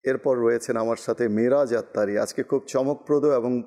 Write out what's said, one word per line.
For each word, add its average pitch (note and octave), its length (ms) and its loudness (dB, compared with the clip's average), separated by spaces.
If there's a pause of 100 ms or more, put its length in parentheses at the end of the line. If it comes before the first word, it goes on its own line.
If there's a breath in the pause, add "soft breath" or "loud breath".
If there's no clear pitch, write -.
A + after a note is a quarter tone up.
এরপর C3 340 0
রয়েছেন A#2 380 0
আমার A2+ 200 -2
সাথে A#2 320 -2
মিরাজ A#2+ 460 2
আত্তারি। G#2 440 -2
আজকে A2 240 -4
খুব C3+ 240 -2
চমকপ্রদ C#3+ 580 -2
এবং B2 420 2